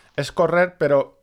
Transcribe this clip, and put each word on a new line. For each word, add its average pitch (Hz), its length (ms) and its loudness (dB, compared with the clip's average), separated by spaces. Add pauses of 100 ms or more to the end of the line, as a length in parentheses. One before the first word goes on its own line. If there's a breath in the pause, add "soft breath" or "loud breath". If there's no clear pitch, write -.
(160 loud breath)
es 143 140 -6
correr, 175 480 0
pero 143 440 0